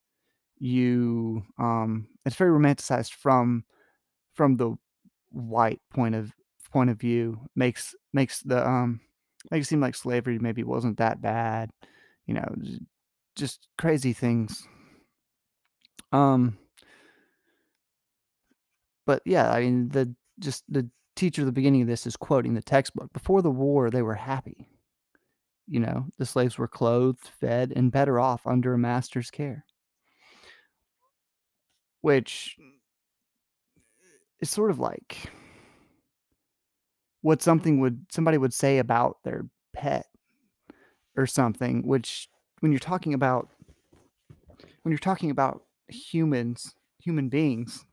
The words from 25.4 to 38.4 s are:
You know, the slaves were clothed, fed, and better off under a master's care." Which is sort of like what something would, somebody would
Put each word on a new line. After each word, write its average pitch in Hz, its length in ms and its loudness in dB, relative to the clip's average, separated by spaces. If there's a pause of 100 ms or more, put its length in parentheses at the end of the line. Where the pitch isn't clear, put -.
You 120 140 -2
know, 123 260 -4 (120)
the 131 80 -4
slaves 127 320 -2
were 123 100 -4
clothed, 123 580 0 (140)
fed, 127 340 -2
and 127 160 4
better 135 300 2
off 123 260 0
under 123 280 0
a 120 40 2
master's 120 520 -2
care." 147 340 -10 (2500)
Which - 540 0 (1800)
is 160 100 -6
sort 208 200 0
of 143 80 -2
like - 520 -8 (1900)
what 156 180 4
something 160 400 4
would, 123 300 0
somebody 160 260 2
would 131 160 0